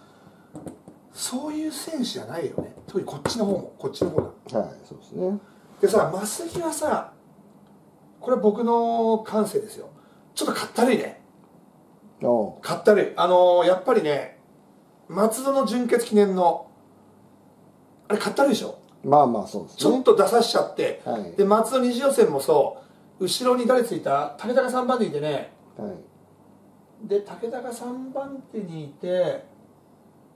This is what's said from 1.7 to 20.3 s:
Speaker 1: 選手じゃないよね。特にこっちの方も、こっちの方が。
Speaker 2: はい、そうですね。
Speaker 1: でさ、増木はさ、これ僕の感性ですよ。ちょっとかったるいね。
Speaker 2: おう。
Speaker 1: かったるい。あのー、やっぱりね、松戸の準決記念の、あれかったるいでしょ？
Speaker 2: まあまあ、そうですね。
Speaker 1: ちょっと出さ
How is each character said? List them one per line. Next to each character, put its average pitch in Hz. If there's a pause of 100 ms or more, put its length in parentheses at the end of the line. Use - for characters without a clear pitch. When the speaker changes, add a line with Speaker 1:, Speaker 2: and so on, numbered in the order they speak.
Speaker 1:
選 320
手 -
じ -
ゃ -
な 165
い 139
よ -
ね。 - (140)
特 190
に -
こ 143
っ - (100)
ち -
の 214
方 202
も、 170
こ 208
っ -
ち -
の 175
方 156
が。 - (360)
Speaker 2:
は 92
い、 87 (140)
そ -
う -
で -
す -
ね。 190 (400)
Speaker 1:
で -
さ、 -
増 214
木 349
は 320
さ、 - (1040)
こ 247
れ 247
僕 208
の 233
感 208
性 -
で -
す -
よ。 - (440)
ち -
ょ 294
っ -
と -
か -
っ -
た 226
る 240
い -
ね。 - (1000)
Speaker 2:
お 117
う。 -
Speaker 1:
か 170
っ -
た 208
る 180
い。 -
あ 170
の 180
ー、 170
や 185
っ 185
ぱ 262
り 208
ね、 147 (680)
松 214
戸 269
の 269
準 240
決 240
記 214
念 202
の、 175 (1400)
あ 208
れ 214
か 208
っ -
た 277
る 285
い -
で -
し -
ょ？ - (240)
Speaker 2:
ま 143
あ 135
ま 110
あ、 -
そ 101
う -
で -
す -
ね。 -
Speaker 1:
ち -
ょ 254
っ 254
と 240
出 190
さ 233